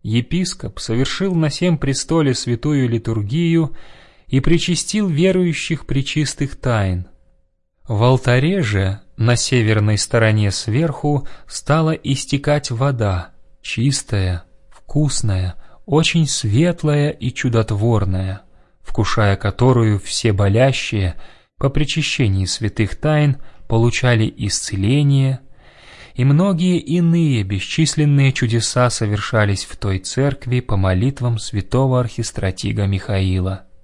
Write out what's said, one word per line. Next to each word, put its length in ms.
Епископ 760
совершил 560
на 140
сем 280
престоле 560
святую 540
литургию 880
и 140
причастил 680
верующих 800
пречистых 720
тайн. 500
В 160
алтаре 600
же, 400
на 200
северной 600
стороне 520
сверху, 800
стала 460
истекать 800
вода, 600
чистая, 840
вкусная, 840
очень 400
светлая 840
и 200
чудотворная, 1120
вкушая 560
которую 640
все 320
болящие 840
по 100
причащении 760
святых 500
тайн 400
получали 680
исцеление, 1040
и 100
многие 540
иные 640
бесчисленные 920
чудеса 580
совершались 720
в 120
той 220
церкви 600
по 160
молитвам 640
святого 600
архистратига 840
Михаила. 800